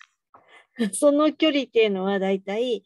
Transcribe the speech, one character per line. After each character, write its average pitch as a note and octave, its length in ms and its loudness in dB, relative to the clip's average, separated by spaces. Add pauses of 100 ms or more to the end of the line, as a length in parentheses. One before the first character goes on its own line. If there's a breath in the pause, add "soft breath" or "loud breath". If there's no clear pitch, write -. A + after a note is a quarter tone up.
(760 soft breath)
<laughs> G#3+ 200 -2
そ D4 180 4
の D4+ 220 2
距 D#4 160 0
離 C#4 140 -2
っ - 20 -8
て A3+ 180 2
い - 40 4
う - 20 0
の F#3+ 140 -2
は、 G3 140 -2
だ F#3+ 120 -2
い G3 100 -2
た F#3+ 160 -10
い A3+ 300 -4